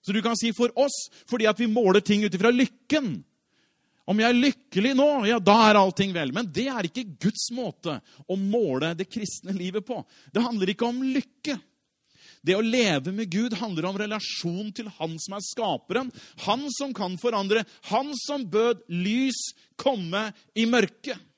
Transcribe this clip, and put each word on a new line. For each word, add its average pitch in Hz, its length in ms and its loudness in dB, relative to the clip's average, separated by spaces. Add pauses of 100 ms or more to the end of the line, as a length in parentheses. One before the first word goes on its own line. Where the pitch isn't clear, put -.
Så 196 120 -4
du 220 80 2
kan 226 160 -2
si 226 200 -2
for 240 240 2
oss, - 280 0 (200)
fordi 226 200 0
at 214 120 0
vi 240 80 2
måler 208 320 4
ting 208 240 2
ut 180 80 -2
ifra 196 160 4
lykken. 247 680 0 (920)
Om 208 120 2
jeg 240 120 4
er 240 140 6
lykkelig 254 500 0
nå, 285 120 6 (200)
ja, 240 80 2
da 202 200 6 (100)
er 208 100 8
allting 196 380 4
vel. 143 180 -2
Men 208 160 -4
det 190 240 -4
er 208 140 -4
ikke 247 180 -8 (160)
Guds - 320 -2
måte 170 460 -6 (260)
å 185 140 -4
måle 170 580 0
det 185 160 -6
kristne 202 400 -8
livet 185 320 -6
på. 220 160 -8 (320)
Det 208 80 0
handler 214 320 0
ikke 233 160 -2
om 247 160 -4
lykke. 262 540 -4 (840)
Det 185 160 2
å 226 80 0
leve 190 480 0
med 208 160 -6
Gud 220 320 -2
handler 180 240 -6
om 196 160 -4
relasjon 208 720 -6
til 220 240 -12
han 165 240 -6
som 196 160 -12
er 202 80 -10
skaperen, 214 640 -4 (400)
han 247 260 0
som 277 240 -6
kan 185 240 -4
forandre, 214 400 0 (320)
han 269 240 0
som 277 320 -6
bød 220 400 0
lys 214 640 -2 (260)
komme 208 540 -2 (260)
i 226 80 2
mørket. 226 640 0 (100)